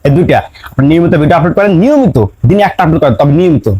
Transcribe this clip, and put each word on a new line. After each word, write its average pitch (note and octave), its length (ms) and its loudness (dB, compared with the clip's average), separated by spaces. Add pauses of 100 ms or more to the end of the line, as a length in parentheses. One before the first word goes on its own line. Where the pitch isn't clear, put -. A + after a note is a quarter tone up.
এই C#3+ 80 0
দুইটা, C#3 300 0 (220)
আপনি C3+ 240 -2
নিয়মিত E3+ 280 2
ভিডিও D3+ 220 0
আপলোড E3 180 -2
করেন, G3+ 160 0
নিয়মিত G#3+ 540 0 (200)
দিনে G3+ 180 2
একটা F#3 200 -2
আপলোড D#3+ 160 0
করেন, C#3 140 0
তবে C#3+ 180 0
নিয়মিত E3 380 0 (100)